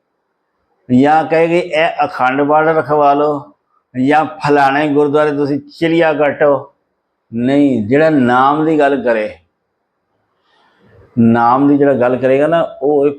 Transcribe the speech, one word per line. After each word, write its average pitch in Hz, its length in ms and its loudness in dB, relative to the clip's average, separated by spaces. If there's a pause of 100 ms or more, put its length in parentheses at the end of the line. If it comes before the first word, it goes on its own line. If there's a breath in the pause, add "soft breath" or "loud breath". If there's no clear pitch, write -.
(1000)
ਜਾਂ 151 240 2
ਕਹੇਗੀ 165 340 0
ਇਹ 156 460 -2
ਅਖੰਡ 135 380 -2
ਪਾਠ 151 240 0
ਰਖਵਾ 147 480 0
ਲਓ, 147 380 -4 (540)
ਜਾਂ 147 180 2
ਫਲਾਣੇ 143 640 0
ਗੁਰਦੁਆਰੇ 147 440 0
ਤੁਸੀਂ 143 280 -4
ਚਿਲਿਆ 165 520 -2
ਕੱਟੋ।" 143 580 -2 (640)
ਨਹੀਂ, 127 520 0
ਜਿਹੜਾ 147 240 2
ਨਾਮ 143 560 2
ਦੀ 160 120 0
ਗੱਲ 139 240 0
ਕਰੇ, 110 340 -4 (1800 soft breath)
ਨਾਮ 117 500 2
ਦੀ 143 100 2
ਜਿਹੜਾ 143 140 2
ਗੱਲ 123 240 0
ਕਰੇਗਾ 131 300 0
ਨਾ, 165 360 -2
ਉਹ 143 240 0
ਹੈ 147 120 -2